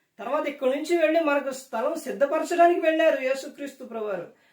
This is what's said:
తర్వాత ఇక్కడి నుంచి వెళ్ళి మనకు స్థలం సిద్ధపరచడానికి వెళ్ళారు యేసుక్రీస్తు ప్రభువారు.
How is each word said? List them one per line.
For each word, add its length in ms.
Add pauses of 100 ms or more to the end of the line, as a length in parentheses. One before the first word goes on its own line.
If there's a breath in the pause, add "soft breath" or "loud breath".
(180)
తర్వాత 300
ఇక్కడి 220
నుంచి 260
వెళ్ళి 240
మనకు 300
స్థలం 440
సిద్ధపరచడానికి 840
వెళ్ళారు 400
యేసుక్రీస్తు 640
ప్రభువారు. 480 (200 soft breath)